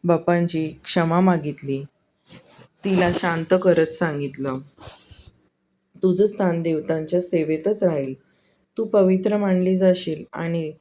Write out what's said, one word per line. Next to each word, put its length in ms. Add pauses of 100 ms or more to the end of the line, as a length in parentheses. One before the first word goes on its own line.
बाप्पांची 640 (140)
क्षमा 360
मागितली. 640 (1000)
तिला 280
शांत 400 (100)
करत 240
सांगितलं, 720 (1400)
"तुझं 220
स्थान 360
देवतांच्या 600
सेवेतच 640
राहील. 300 (640)
तू 80
पवित्र 520
मानली 400
जाशील 460 (100)
आणि 480